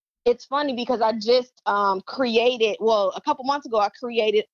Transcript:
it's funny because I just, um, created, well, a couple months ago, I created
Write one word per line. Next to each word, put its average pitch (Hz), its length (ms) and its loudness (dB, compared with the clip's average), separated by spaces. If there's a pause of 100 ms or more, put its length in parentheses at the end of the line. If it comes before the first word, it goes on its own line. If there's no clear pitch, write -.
(240)
it's 240 220 0
funny 285 280 -2
because 233 280 -2
I 220 100 2
just, 233 400 0 (140)
um, 202 360 0
created, 226 800 0
well, 208 340 2
a 190 60 -10
couple 277 240 -4
months 285 220 -4
ago, 226 140 0
I 202 100 0
created 220 640 -2